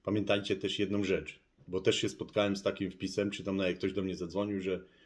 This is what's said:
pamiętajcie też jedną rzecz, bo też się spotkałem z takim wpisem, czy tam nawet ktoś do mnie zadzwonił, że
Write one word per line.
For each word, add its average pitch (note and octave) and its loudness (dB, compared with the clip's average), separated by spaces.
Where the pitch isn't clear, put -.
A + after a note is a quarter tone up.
pamiętajcie G2+ 2
też G2 -2
jedną G2+ 2
rzecz, F#2 0
bo F2+ -2
też G#2+ 4
się G#2+ 0
spotkałem G2+ 0
z G2 -6
takim F#2+ 0
wpisem, G2 -2
czy F#2 -8
tam F#2+ -2
nawet F#2 2
ktoś F#2+ 0
do G2 0
mnie F#2 -2
zadzwonił, F#2+ -2
że F#2 -2